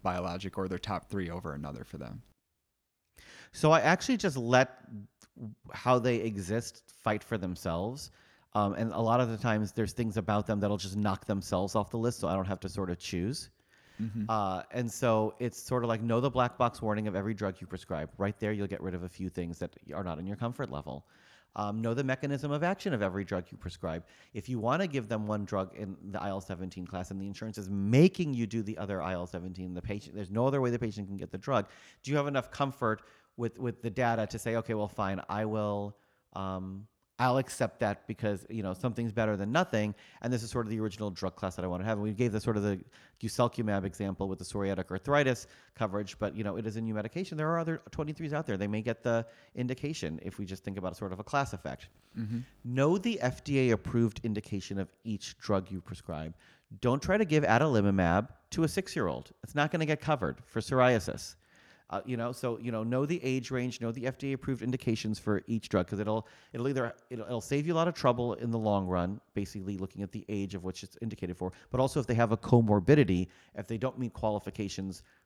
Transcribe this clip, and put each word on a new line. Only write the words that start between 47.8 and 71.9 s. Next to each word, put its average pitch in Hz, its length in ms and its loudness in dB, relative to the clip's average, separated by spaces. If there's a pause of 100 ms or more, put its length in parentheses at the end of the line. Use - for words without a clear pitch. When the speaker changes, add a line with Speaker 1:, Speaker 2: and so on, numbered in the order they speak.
Speaker 2:
twenty-threes 151 420 -6
out 151 120 -2
there. 101 120 -2
They 101 100 0
may 107 140 0
get 113 220 -4
the 117 220 2 (300)
indication 123 680 -4
if 95 160 -8
we 104 80 -6
just 92 200 -10
think 98 120 -6
about 90 200 -4
sort 95 160 -6
of 92 60 -8
a 104 40 -10
class 139 300 -2
effect. 69 360 -10 (280)
Speaker 1:
Mm-hmm. 117 220 -4 (240)
Speaker 2:
Know 139 340 4
the 214 240 0
F 127 240 -2
D 131 240 4
A - 20 6
approved 113 520 2
indication 101 560 -4
of 90 100 -4 (140)
each - 340 -8
drug 95 340 0
you 92 100 -6
prescribe. 80 540 -8 (460)
Don't 127 200 4
try 190 160 2
to 214 80 4
give 151 180 4
adalimumab 101 840 6 (220)
to 160 120 2
a 160 40 4
six-year-old. 101 640 -2 (120)
It's - 120 -14
not 147 160 2
gonna 160 140 0
get 151 160 0
covered 120 440 0
for - 160 -4
psoriasis. 123 760 4 (560)
Uh, 98 140 -4
you 123 120 -4
know, 120 140 -2
so, 120 280 -4
you 120 120 -4
know, 110 120 -2
know 127 200 2
the 160 200 0
age 131 260 0
range, 123 320 -2
know 117 100 -2
the 120 140 -6
F 127 140 -2
D 139 100 -4
A 135 40 0
approved 131 280 -2
indications 113 560 0
for 104 300 2
each 113 220 -2
drug, 90 180 4
'cause 101 100 -2
it'll, 107 300 0 (260)
it'll 117 140 -2
either, 127 260 0 (160)
it'll, 113 160 -8
it'll 117 160 -2
save 147 240 0
you 170 80 0
a 160 80 4
lot 170 60 4
of 170 80 0
trouble 120 400 2
in 117 160 -2
the 113 80 2
long 101 260 4
run, 90 340 0 (140)
basically 101 420 -4
looking 95 280 -6
at 95 80 -8
the 107 180 -10
age 98 240 -2
of 87 100 -6
which 92 200 -6
it's - 180 -18
indicated 104 340 -4
for, 92 160 -4 (200)
but 127 80 0
also 135 200 2